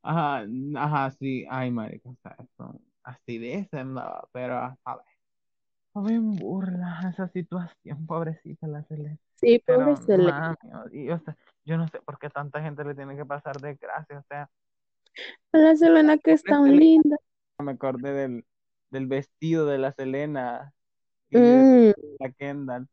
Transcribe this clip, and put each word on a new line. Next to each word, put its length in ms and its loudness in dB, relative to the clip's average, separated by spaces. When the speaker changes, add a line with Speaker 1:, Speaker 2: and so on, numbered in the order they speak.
Speaker 1:
Ajá, 400 -4
n-, 360 -10
ajá, 320 -4
sí. 380 -10
Ay, 220 -6
marica, 380 -10
o 140 -20
sea, 140 -20
son 240 -20
así 360 -16
de 200 -12
ese, 260 -12
no, 180 -12
pero, 240 -10
a 200 -10
ver. 80 -20
Fue 160 -6
bien 280 -2
burla 760 -8
esa 160 -8
situación, 800 -12
pobrecita 600 -10
la 180 -12
Selena. 320 -14
Speaker 2:
Sí, 300 2
Speaker 1:
Pero, 0 -
Speaker 2:
pobre 320 2
Selena. 360 2
Speaker 1:
mami, 240 -6
o-, 200 -18
y, 180 -12
o 80 -6
sea, 180 -16
yo 120 -4
no 120 -4
sé 120 -16
por 180 -18
qué 100 -14
tanta 320 -10
gente 240 -10
le 100 -10
tiene 220 -16
que 80 -12
pasar 360 -12
desgracia, 580 -14
o 100 -20
sea. 200 -14
Speaker 2:
A 60 6
la 180 8
Selena 400 6
que 160 2
es 100 2
Speaker 1:
Pobre 20 -20
Speaker 2:
tan 180 4
Speaker 1:
Selena. 120 8
Speaker 2:
linda. 420 8
Speaker 1:
Me 140 -6
acordé 400 -6
del, 320 -6
del 160 -8
vestido 600 -4
de 120 -2
la 140 -4
Selena 800 -8
y 120 4
de 260 8
Speaker 2:
Mm. 520 6
Speaker 1:
la 140 -8
Kendall. 600 -10